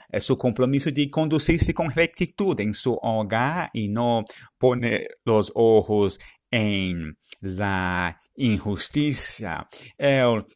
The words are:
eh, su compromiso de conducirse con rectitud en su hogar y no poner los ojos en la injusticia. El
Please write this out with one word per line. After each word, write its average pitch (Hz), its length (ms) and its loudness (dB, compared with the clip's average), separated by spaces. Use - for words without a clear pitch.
eh, 101 120 -4
su 131 160 0
compromiso 127 540 0
de 139 180 0
conducirse 156 640 0
con 160 180 -2
rectitud 165 680 0
en 104 120 -2
su 120 200 -2
hogar 113 800 -2
y 107 160 -2
no 117 340 0
poner 120 680 0
los 107 300 2
ojos 107 600 4
en 95 680 -2
la 92 760 -4
injusticia. 110 1300 -2
El 127 480 2